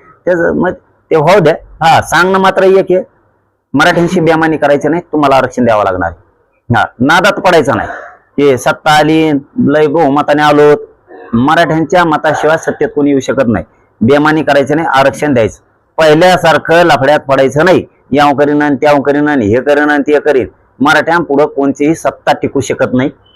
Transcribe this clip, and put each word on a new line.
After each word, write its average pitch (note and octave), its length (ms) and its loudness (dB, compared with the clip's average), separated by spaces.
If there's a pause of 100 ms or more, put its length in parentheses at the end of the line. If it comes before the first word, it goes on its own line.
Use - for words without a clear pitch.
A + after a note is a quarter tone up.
(240)
त्याचं E3+ 320 -2
मग E3+ 140 -2 (400)
ते D#3+ 60 0
होऊ E3+ 240 2
द्या. D3 140 2 (300)
हा, D3 180 2
सांगणं F3+ 360 0
मात्र F#3+ 240 0
एक F#3+ 280 2
आहे, F#3 120 0 (720)
मराठ्यांशी E3+ 460 0
बेमानी D#3+ 360 0
करायचं C#3+ 340 0
नाही, E3+ 120 -4 (100)
तुम्हाला C#3+ 240 0
आरक्षण B2+ 280 -2
द्यावं G#2+ 200 2
लागणार. F2+ 280 -4 (640)
हा, G2 80 2 (160)
नादात F3+ 400 0
पडायचं D3+ 360 2
नाही. E2+ 120 -6 (500)
ते C#3 200 2
सत्ता D3+ 400 0
आली, D#3 340 2 (260)
लय C#3+ 280 0
बहुमताने D3 560 0
आलो, D3 440 2 (460)
मराठ्यांच्या D#3+ 720 0
मताशिवाय D3+ 520 -2
सत्तेत D3 380 -4
कोणी C#3+ 160 0
येऊ C#3 100 0
शकत A3+ 280 -2
नाही. F2+ 160 -2 (360)
बेमानी D3 420 2
करायचं C#3+ 340 0
नाही, E3 120 -4
आरक्षण C3+ 460 0
द्यायचं. A2+ 260 -2 (380)
पहिल्यासारखं D#3+ 760 2
लफड्यात D3+ 440 2
पडायचं C3+ 460 0
नाही, E3 220 2 (260)
याव D3 220 2
करीन D3 280 0
आणि D3 140 -2
त्याव D3 240 2
करीन C#3+ 280 0
आणि C3+ 180 0
हे A#2 140 0
करीन D3 300 0
आणि D3 220 -2
ते C#3 80 2
करीन. C3 260 0 (340)
मराठ्यांपुढं D3+ 680 0
कोणतीही D3 480 -2
सत्ता - 380 -4
टिकू - 280 -4
शकत B2 340 -4
नाही. B2+ 160 -2 (260)